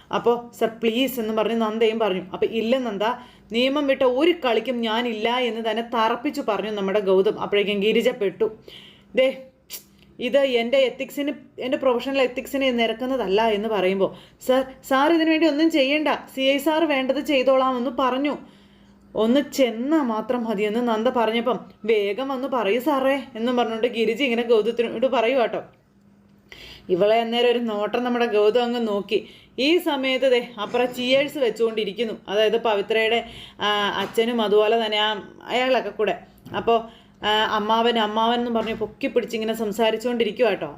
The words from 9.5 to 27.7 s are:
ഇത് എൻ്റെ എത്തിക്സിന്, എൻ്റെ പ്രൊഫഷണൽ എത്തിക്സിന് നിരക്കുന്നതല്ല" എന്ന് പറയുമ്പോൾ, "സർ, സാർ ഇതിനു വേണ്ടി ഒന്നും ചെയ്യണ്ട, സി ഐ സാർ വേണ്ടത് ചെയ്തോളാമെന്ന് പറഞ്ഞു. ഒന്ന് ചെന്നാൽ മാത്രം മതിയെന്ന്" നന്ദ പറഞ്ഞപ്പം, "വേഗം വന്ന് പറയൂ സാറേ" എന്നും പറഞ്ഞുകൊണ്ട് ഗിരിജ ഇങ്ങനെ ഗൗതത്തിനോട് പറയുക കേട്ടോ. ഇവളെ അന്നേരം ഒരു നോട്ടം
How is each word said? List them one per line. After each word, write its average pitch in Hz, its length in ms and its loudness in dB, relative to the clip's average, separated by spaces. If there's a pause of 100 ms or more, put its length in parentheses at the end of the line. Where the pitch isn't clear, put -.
ഇത് 247 200 0 (140)
എൻ്റെ 240 300 2
എത്തിക്സിന്, 269 500 -2 (260)
എൻ്റെ 262 200 -2
പ്രൊഫഷണൽ 262 420 0
എത്തിക്സിന് 262 540 -2
നിരക്കുന്നതല്ല" 226 760 0
എന്ന് 214 200 -2
പറയുമ്പോൾ, 190 420 0 (320)
"സർ, 254 200 2 (200)
സാർ 269 300 2
ഇതിനു 320 180 2
വേണ്ടി 320 180 4
ഒന്നും 302 220 2
ചെയ്യണ്ട, 294 380 2 (200)
സി 269 200 -4
ഐ 277 100 4
സാർ 311 280 0
വേണ്ടത് 269 380 0
ചെയ്തോളാമെന്ന് 262 720 2
പറഞ്ഞു. 262 400 0 (800)
ഒന്ന് 233 260 2 (100)
ചെന്നാൽ 262 520 0
മാത്രം 226 420 -2
മതിയെന്ന്" 214 360 -2
നന്ദ 226 300 0
പറഞ്ഞപ്പം, 233 480 0 (260)
"വേഗം 214 440 0
വന്ന് 269 200 -4
പറയൂ 233 320 0
സാറേ" 269 360 2 (180)
എന്നും 233 220 -2
പറഞ്ഞുകൊണ്ട് 226 320 0
ഗിരിജ 226 340 -2
ഇങ്ങനെ 233 260 0
ഗൗതത്തിനോട് 226 580 2
പറയുക 247 360 2
കേട്ടോ. 202 180 -2 (1300)
ഇവളെ 202 320 2
അന്നേരം 240 300 0
ഒരു 233 140 0
നോട്ടം 208 380 -4